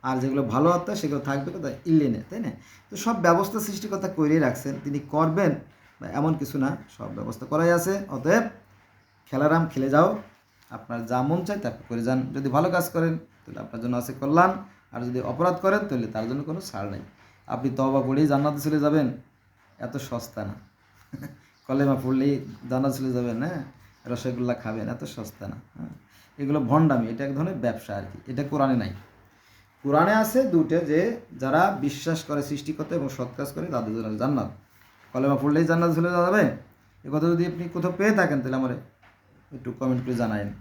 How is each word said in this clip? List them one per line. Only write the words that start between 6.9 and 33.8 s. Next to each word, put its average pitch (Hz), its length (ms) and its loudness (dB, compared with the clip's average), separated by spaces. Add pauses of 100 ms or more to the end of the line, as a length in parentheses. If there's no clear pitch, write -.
সব 110 120 -12 (100)
ব্যবস্থা 113 280 -8
করাই 165 320 2
আছে। 185 160 0 (140)
অতএব 160 360 2 (880)
খেলারাম 151 300 4 (100)
খেলে 135 220 0
যাও, 170 140 8 (600)
আপনার 117 360 -10
যা 123 160 0
মন 160 220 2
চায় 202 180 -4
তা 117 80 -4 (180)
করে 117 180 -4
যান। 127 120 2 (180)
যদি 139 200 -2
ভালো 170 140 4
কাজ 175 240 0
করেন, 165 200 2 (280)
তাহলে - 220 -14
আপনার 113 180 -12
জন্য 123 140 -2
আছে 123 240 -4
কল্যাণ, 170 320 6 (420)
আর 120 140 -6
যদি 123 120 -2
অপরাধ 165 440 0
করেন, 196 240 4
তাহলে 120 260 -2
তার 110 140 -2
জন্য 135 140 -4
কোনো 156 180 -6
ছাড় 101 300 -8
নাই। 98 120 -8 (460)
আপনি 127 200 -4 (100)
তওবা 135 280 2
পড়েই 139 200 4
জান্নাতে 143 340 2
চলে 151 200 0
যাবেন, 147 260 4 (720)
এত - 180 -10
সস্তা 117 520 -8
না। 101 60 -8 (580)
<laughs> - 540 -18
কলেমা 135 360 2
পড়লেই 131 320 2 (360)
জান্নাতে 131 280 0
চলে 131 180 -2
যাবেন, 120 260 -2
হ্যাঁ, 165 180 -4 (520)
রসগোল্লা 123 420 -2
খাবেন, 110 340 -6
এত 120 160 -8
সস্তা - 440 -12
না, - 100 -12 (180)
হ্যাঁ। - 180 -14 (440)
এগুলো 143 220 0
ভণ্ডামি, 131 520 4
এটা 120 120 -6
এক 139 100 -4
ধরনের 160 300 -2
ব্যবসা 113 320 -4
আর 98 140 -8
কি, - 80 -16 (120)
এটা 127 200 -2
কোরআনে 135 320 4
নাই। 92 100 -4 (920)
কোরআনে 160 380 4
আছে 226 160 2 (160)
দুটো, 156 240 4 (120)
যে 156 100 4 (420)
যারা 143 200 4 (220)
বিশ্বাস 160 340 -2 (100)
করে 143 140 -2
সৃষ্টিকর্তা 147 560 -6
এবং 139 100 -2
সৎ 127 300 -6
কাজ 143 160 -4
করে, 160 200 -6
তাদের 110 200 -2